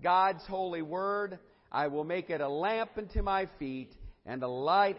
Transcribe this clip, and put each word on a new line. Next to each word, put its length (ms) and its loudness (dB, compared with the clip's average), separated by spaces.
God's 440 4
holy 340 -4
word. 580 -4
I 180 0
will 160 -2
make 260 -2
it 100 -2
a 80 0
lamp 480 -2
unto 240 -4
my 240 0
feet 360 -8
and 180 -8
a 60 -2
light 500 4